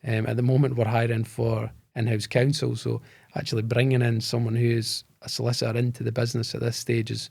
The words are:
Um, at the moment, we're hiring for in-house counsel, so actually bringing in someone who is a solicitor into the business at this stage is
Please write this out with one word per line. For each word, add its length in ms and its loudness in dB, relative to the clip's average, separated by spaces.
Um, 220 0
at 100 -2
the 60 0
moment, 320 4
we're 100 2
hiring 380 0
for 480 -2
in-house 320 0
counsel, 480 2
so 260 -4
actually 280 -2
bringing 380 4
in 200 2
someone 340 -2
who 140 2
is 340 -2
a 80 -14
solicitor 480 -2
into 260 0
the 80 0
business 420 -2
at 80 -4
this 160 -2
stage 340 -2
is 200 -6